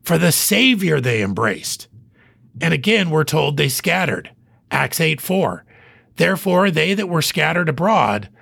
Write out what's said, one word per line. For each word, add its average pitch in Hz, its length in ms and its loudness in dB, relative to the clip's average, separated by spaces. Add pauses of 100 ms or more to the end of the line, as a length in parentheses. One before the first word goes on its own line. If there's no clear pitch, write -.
for 170 160 0
the 165 140 4
Savior 202 680 2
they 120 220 0
embraced. 98 640 -4 (720)
And 165 120 2
again, 190 360 0
we're 156 140 2
told 147 340 0
they 143 120 2
scattered. 175 640 -2 (400)
Acts 139 280 -2
eight 156 220 -2
four. 165 440 -2 (500)
Therefore, 185 560 2
they 160 220 0
that 196 160 -2
were 165 120 0
scattered 165 480 0
abroad 135 600 0 (120)